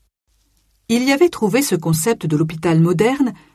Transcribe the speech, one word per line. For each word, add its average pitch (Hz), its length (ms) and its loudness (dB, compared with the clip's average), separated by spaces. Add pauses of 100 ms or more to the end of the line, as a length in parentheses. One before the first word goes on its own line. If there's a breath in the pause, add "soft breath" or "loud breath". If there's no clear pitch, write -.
(880)
Il 240 140 0
y 269 100 0
avait 349 160 2
trouvé 226 320 -2
ce 277 140 -2
concept 165 500 -2
de 156 100 -2
l'hôpital 160 460 0
moderne, 208 520 0 (220 loud breath)